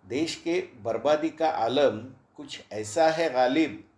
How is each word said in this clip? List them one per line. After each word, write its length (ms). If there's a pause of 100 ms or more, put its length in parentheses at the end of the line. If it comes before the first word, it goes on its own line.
देश 320
के 240 (140)
बर्बादी 540
का 220
आलम 560 (300)
कुछ 240 (120)
ऐसा 380
है 180
गालिब 520 (180)